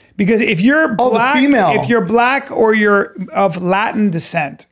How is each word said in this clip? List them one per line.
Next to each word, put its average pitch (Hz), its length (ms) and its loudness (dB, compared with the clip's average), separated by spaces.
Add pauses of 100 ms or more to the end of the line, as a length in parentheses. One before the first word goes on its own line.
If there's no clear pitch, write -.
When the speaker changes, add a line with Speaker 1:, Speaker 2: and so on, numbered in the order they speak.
(180)
Speaker 1:
Because 214 240 2
if 208 200 -2
you're 277 360 2
Speaker 2:
Oh, 247 120 0
the 226 100 0
Speaker 1:
black, 262 160 0
Speaker 2:
female. 240 440 2
Speaker 1:
if - 80 -6
you're 233 140 2
black 240 480 0
or 220 240 2
you're 208 400 0 (200)
of 185 280 -2
Latin 202 480 -2
descent 160 640 -6